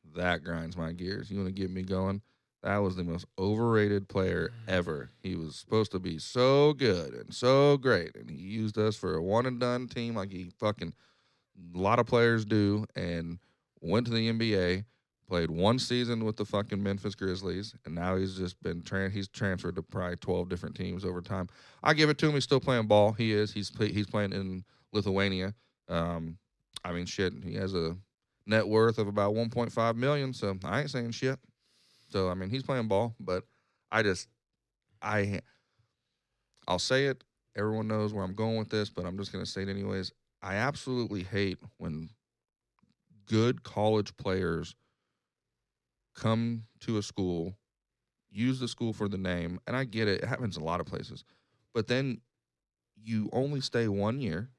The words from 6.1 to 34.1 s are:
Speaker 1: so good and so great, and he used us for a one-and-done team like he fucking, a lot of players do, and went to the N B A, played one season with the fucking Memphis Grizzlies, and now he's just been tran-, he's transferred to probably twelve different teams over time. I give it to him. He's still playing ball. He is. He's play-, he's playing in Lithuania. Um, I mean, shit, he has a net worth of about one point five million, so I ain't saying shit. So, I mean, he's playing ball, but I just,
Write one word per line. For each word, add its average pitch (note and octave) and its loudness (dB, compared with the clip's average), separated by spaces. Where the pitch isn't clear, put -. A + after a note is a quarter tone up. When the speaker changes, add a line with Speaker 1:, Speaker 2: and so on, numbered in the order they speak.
Speaker 1:
so C#3 4
good F2+ 0
and A#1 -14
so C#3 6
great, A2 2
and - -14
he D#2 -10
used G#2+ -4
us G#2+ 2
for E2+ -2
a D#2+ 0
one-and-done B2 0
team A#2 -4
like G2+ -4
he F2+ -10
fucking, G#2 -2
a F2+ -4
lot G#2 4
of A#2 4
players A#2 4
do, G#2 4
and E2+ -4
went G#2 2
to A#2 -2
the A2+ 2
N A2+ 0
B A2+ 2
A, F#2 2
played E2+ 0
one G2 4
season A#2+ 0
with G#2+ -2
the G#2 -2
fucking G2+ -2
Memphis G2 -2
Grizzlies, F#2+ -4
and D#2+ -8
now F2+ 0
he's F#2+ -2
just F2+ -6
been F2 -6
tran-, G2 -2
he's G2 -4
transferred F2+ -4
to F2+ -4
probably F2 -6
twelve F2+ -2
different - -6
teams F#2 -6
over F2+ -4
time. F#2+ -4
I D#3 6
give D3+ 6
it C#3+ 2
to D#3+ 4
him. D3 4
He's C3+ 2
still C3+ 4
playing A#2+ 2
ball. G#2 10
He A2 0
is. G#2 2
He's G2+ -6
play-, A2 -2
he's G2+ 0
playing G2+ 0
in F#2+ -4
Lithuania. G2 2
Um, E2+ -2
I F2+ -6
mean, F2 -4
shit, F#2 -2
he E2+ -8
has F#2+ -2
a E2+ -2
net G#2+ 2
worth A2 4
of G2+ 0
about G2+ 2
one A2+ 0
point A#2 -2
five A2+ 2
million, C3+ 0
so G2 -2
I G#2+ -2
ain't D3+ -4
saying A#2+ -4
shit. C3 -2
So, F#2+ 2
I F2+ 0
mean, F#2 -4
he's C3 -2
playing B2 0
ball, A2+ 2
but F2+ -2
I A2 4
just, F#2+ 0